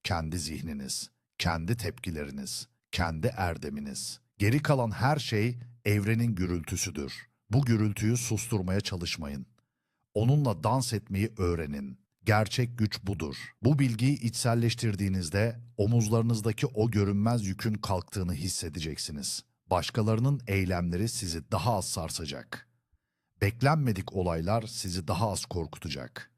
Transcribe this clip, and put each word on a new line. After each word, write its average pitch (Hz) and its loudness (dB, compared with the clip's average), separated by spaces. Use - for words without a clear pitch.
Kendi 82 -2
zihniniz, 73 -6
kendi 85 0
tepkileriniz, 73 -8
kendi 82 0
erdeminiz. 71 -4
Geri 113 4
kalan 131 2
her 131 2
şey 120 -2
evrenin 107 2
gürültüsüdür. 87 -2
Bu 131 4
gürültüyü 107 2
susturmaya 101 0
çalışmayın. 78 -6
Onunla 117 4
dans 120 2
etmeyi 101 0
öğrenin. 73 -2
Gerçek 113 2
güç - 0
budur. 82 -2
Bu 139 6
bilgiyi 127 2
içselleştirdiğinizde 110 0
omuzlarınızdaki 113 2
o 113 2
görünmez 104 2
yükün 95 -2
kalktığını 92 -2
hissedeceksiniz. 78 -6
Başkalarının 113 2
eylemleri 90 0
sizi 85 -6
daha 104 2
az 90 -4
sarsacak. 78 -8
Beklenmedik 120 2
olaylar 90 0
sizi 92 -6
daha 101 0
az - -6
korkutacak. 76 -8